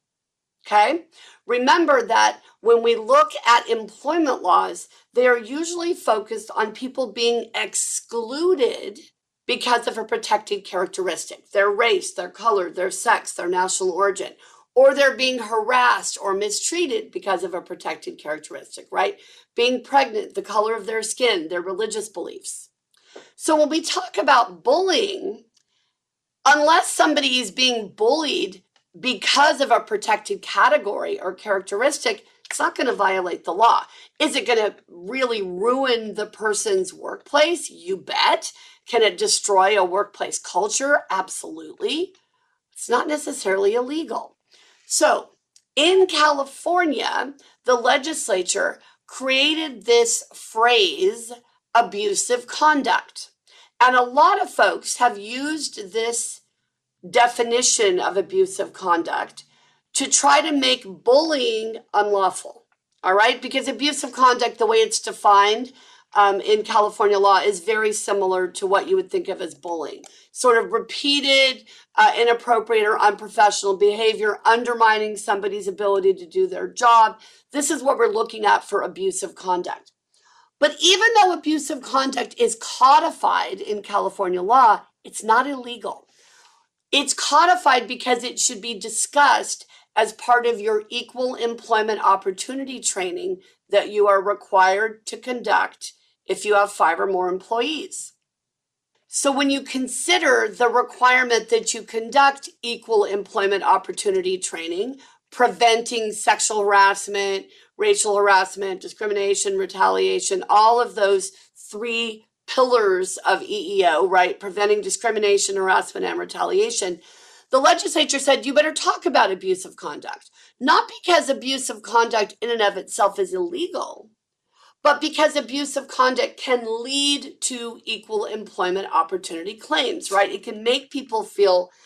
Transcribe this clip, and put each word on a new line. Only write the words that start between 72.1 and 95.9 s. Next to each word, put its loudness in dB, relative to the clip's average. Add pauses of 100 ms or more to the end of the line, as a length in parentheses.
inappropriate 2
or 0
unprofessional 2
behavior, 2
undermining 2
somebody's -4
ability 2
to -16
do 0
their -6
job. 4 (320)
This -2
is -4
what 0
we're 4
looking -2
at 2
for -4
abusive -6
conduct. -6 (640)
But 2
even 4
though 6
abusive -4
conduct -4
is 0
codified 2
in -8
California -2
law, 6 (220)
it's -14
not 2
illegal. -10 (800)
It's 2
codified 4
because -2
it -8
should -4
be -8
discussed 0 (280)
as 0
part 2
of 0
your -2
equal -6
employment -2
opportunity -2
training -6 (260)
that 2
you 2
are 4
required 0
to -12
conduct -4 (320)